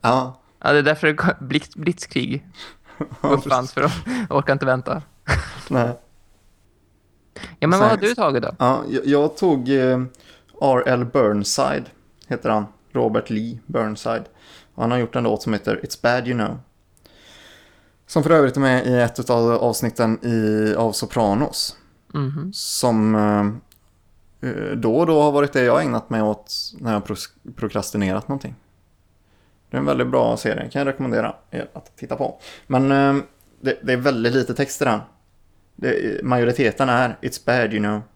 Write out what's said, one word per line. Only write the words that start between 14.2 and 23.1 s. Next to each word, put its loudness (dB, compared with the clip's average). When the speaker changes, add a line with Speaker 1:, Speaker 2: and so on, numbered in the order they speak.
Speaker 1:
Och -4
han 0
har 0
gjort -2
en -2
låt 0
som -2
heter -2
It's -12
Bad 0
You -2
Know. -4
Som 2
för 2
övrigt 6
är 2
med 4
i 4
ett 0
utav 2
avsnitten 0
i, 2
av 0
Sopranos. -2
Speaker 2:
Mhm. -4
Speaker 1:
Som, 0